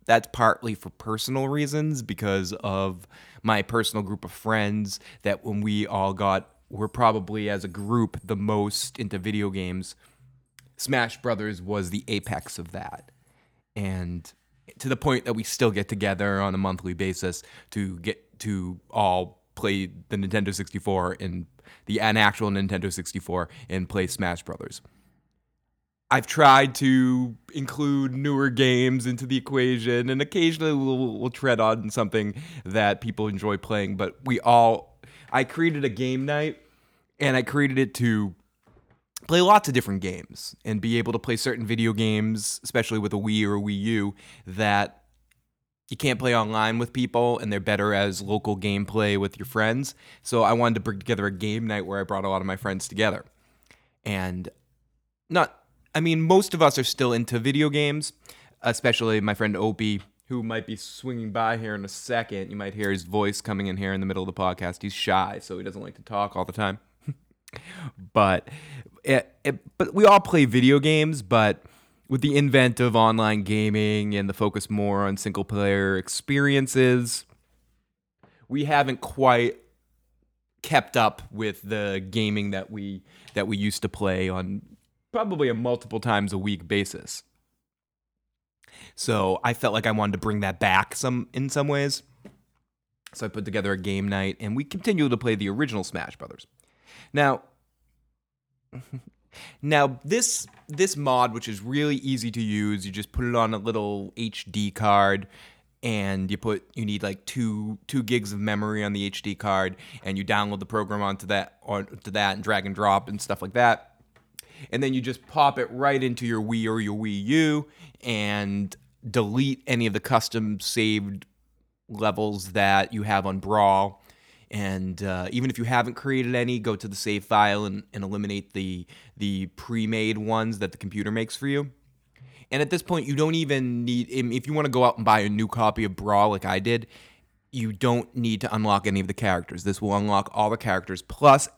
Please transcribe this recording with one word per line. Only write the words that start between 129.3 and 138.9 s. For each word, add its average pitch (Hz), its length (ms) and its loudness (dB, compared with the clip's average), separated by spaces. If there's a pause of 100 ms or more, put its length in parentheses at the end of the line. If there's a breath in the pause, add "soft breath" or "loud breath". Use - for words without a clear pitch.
pre-made 110 720 -2
ones 110 420 -2
that 95 120 -4
the - 60 -20
computer 104 340 -6
makes 113 240 -4
for 139 120 -8
you. 139 240 -2 (800 loud breath)
And 139 120 0
at 147 80 0
this 175 120 0
point, 160 260 -2
you 143 80 -2
don't 156 200 2
even 131 480 0
need, 120 260 0
im-, 123 220 -2
if 127 160 -2
you 151 60 -4
wanna 147 160 0
go 123 160 6
out 120 100 4
and 113 80 -6
buy 107 160 6
a 104 100 0
new 107 180 0
copy 110 360 2
of 95 140 -4
Brawl 101 320 4
like 98 160 -2
I 95 140 0
did, 113 280 -2 (640 loud breath)
you 113 220 -4
don't 120 420 0
need 117 260 0
to 110 140 -2
unlock 104 320 2
any 98 140 2